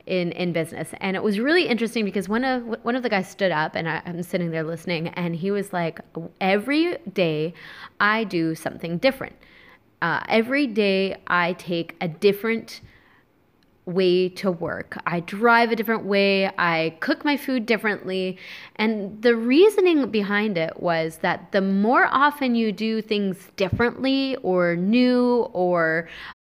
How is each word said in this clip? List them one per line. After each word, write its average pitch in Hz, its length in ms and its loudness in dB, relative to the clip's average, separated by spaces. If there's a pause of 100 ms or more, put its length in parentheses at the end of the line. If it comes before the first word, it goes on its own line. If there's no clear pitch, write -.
in, 175 240 -2
in 180 220 -2
business. 160 480 -4
And 190 140 -2
it - 60 -4
was 208 180 0
really 311 280 2
interesting 226 380 -2
because 190 240 -4
one 233 160 0
of, 254 180 -2 (200)
one 240 120 -2
of 254 80 -4
the 247 60 -2
guys 190 180 0
stood 185 240 -2
up, 156 240 -2
and 165 140 -4
I, 156 160 -4
I'm 175 180 -8
sitting 175 280 -4
there 160 120 -2
listening, 165 460 -4
and 175 260 -4
he 180 160 -4
was 202 220 -4
like, 170 260 -4 (400)
"Every 254 580 0 (140)
day 160 420 0 (460)
I 214 240 2
do 165 320 -2
something 170 440 -6
different. - 360 -2 (680)
Uh, 160 280 0
every 247 360 2
day 196 520 0 (100)
I 175 260 2
take 170 460 -6
a 185 80 -2
different 202 760 0 (1040)
way 180 440 2
to 185 220 -2
work. 165 540 -6
I 175 160 -2
drive 233 500 4
a 233 40 0
different 220 300 -2
way. 196 520 2
I 165 420 0
cook - 260 -2
my 294 100 2
food 262 300 -2
differently." 190 720 -2 (380)
And 214 480 -2
the 240 120 6
reasoning 311 760 4
behind 208 440 0
it 160 240 -2
was 160 380 0
that - 340 -2
the 196 100 2
more 202 500 4
often 277 420 2
you 226 180 0
do 220 300 -2
things 202 540 -4
differently 262 880 0
or 175 320 2
new, 247 760 4
or 170 560 0 (360)